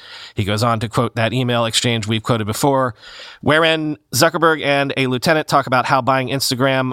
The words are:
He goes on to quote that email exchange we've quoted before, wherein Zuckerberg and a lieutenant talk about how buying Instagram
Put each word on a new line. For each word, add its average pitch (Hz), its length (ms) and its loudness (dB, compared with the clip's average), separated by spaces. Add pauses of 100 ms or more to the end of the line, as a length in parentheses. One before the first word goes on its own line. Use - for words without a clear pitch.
(360)
He 107 80 -2
goes 104 180 0
on 117 160 0
to 113 100 -4
quote 117 280 -2
that 113 160 0
email 120 320 0
exchange 113 420 -2
we've 110 160 -2
quoted 110 240 0
before, 131 480 0 (460)
wherein 156 560 2 (180)
Zuckerberg 160 500 2
and 139 320 0
a 131 120 0
lieutenant 151 400 0
talk 143 180 2
about 123 200 0
how 135 160 2
buying 131 260 0
Instagram 131 640 0